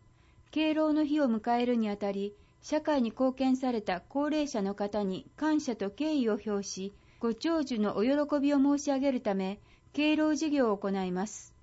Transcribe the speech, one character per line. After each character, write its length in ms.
敬 240
老 180
の 140
日 120
を 60
迎 340
え 60
る 100
に 140
あ 80
た 160
り、 220
社 220
会 180
に 80
貢 240
献 240
さ 160
れ 80
た 300
高 180
齢 180
者 140
の 140
方 300
に 200
感 240
謝 120
と 140
敬 280
意 120
を 60
表 280
し、 300
ご 140
長 300
寿 160
の 180
お 60
喜 380
び 120
を 60
申 200
し 140
上 60
げ 120
る 120
た 100
め、 260
敬 220
老 180
事 160
業 200
を 60
行 140
い 220
ま 140
す。 360